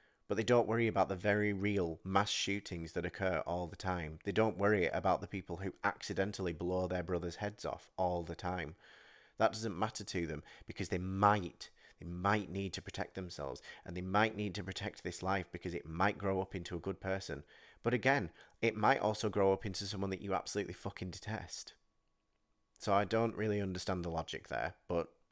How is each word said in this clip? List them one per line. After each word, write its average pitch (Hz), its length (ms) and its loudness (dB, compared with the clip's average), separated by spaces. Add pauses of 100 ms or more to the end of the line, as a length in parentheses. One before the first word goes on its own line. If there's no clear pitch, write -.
(280)
but 104 100 0
they 117 60 0
don't 120 240 6
worry 113 200 4
about 98 220 4
the 95 60 0
very 104 360 4
real 95 520 0
mass 98 260 4
shootings 92 640 -2
that 85 120 -2
occur 90 420 0
all 87 200 -2
the 87 80 -12
time. 82 480 -4
They 101 80 -2
don't 107 260 2
worry 101 300 4
about 85 340 2
the - 60 -6
people 90 300 -6
who 95 160 -4 (100)
accidentally 98 680 -2
blow 90 340 0
their 90 160 -2
brothers' 85 340 -2
heads 104 280 -6
off - 320 -6
all 90 260 0
the 82 120 -8
time. 87 400 -4 (640)
That 110 140 6
doesn't 107 240 -4
matter 107 260 -2
to 85 240 -2
them 73 160 -6 (240)
because - 220 -6
they 92 80 0
might, 95 720 2 (300)
they 85 60 -14
might 90 460 0
need 95 220 -4
to 95 80 -8
protect - 340 -8
themselves, 76 460 -8 (240)
and 87 120 -6
they 92 40 -2
might 101 360 2
need 104 180 -2
to 101 80 -4
protect 95 400 -8
this 90 200 -6
life 92 280 0
because 85 220 -6
it 87 120 -6
might 90 320 0
grow 98 240 0
up 95 140 -6
into 87 200 -6
a 82 40 -4
good 92 220 -6
person. 92 420 -4 (380)
But 117 120 2
again, 123 360 2 (320)
it 113 160 2
might 110 220 6
also 107 300 2
grow 98 220 4
up 98 140 0
into 101 200 -6
someone 98 260 -4
that 95 100 -4
you 98 120 -2
absolutely 92 400 -2
fucking 92 380 -8
detest. - 600 -10 (1040)
So 104 160 0
I 101 100 6
don't 113 320 2
really 104 260 0
understand 92 440 -2
the 87 40 -2
logic - 380 -6
there, 64 280 -4 (120)
but 85 200 0 (240)